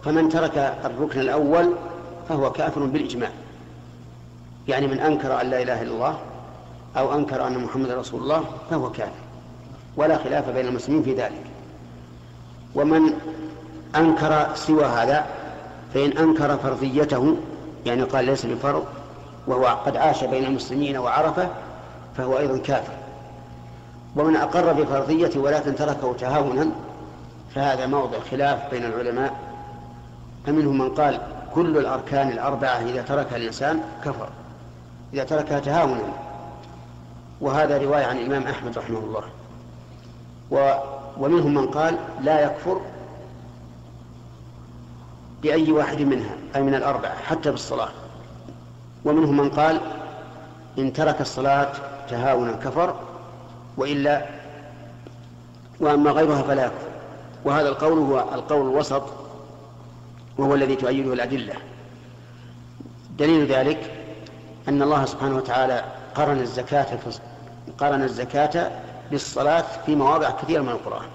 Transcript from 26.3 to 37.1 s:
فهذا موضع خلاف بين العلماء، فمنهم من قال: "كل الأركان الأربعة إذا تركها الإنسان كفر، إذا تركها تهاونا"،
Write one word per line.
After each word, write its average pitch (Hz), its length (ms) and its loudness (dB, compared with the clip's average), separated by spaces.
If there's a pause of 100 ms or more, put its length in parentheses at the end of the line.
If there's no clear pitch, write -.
فهذا 135 300 0
موضع 131 340 0 (120)
خلاف 135 400 0
بين 123 140 -4
العلماء، 120 480 0 (1120)
فمنهم 143 320 4
من 131 120 2
قال: 139 320 2 (340)
"كل 160 220 4
الأركان 135 520 2
الأربعة 123 520 0
إذا 123 200 -2
تركها 131 340 -2
الإنسان 123 460 -2 (240)
كفر، 110 240 -6 (840)
إذا 139 100 -2
تركها 147 360 0
تهاونا"، 131 540 2 (1300)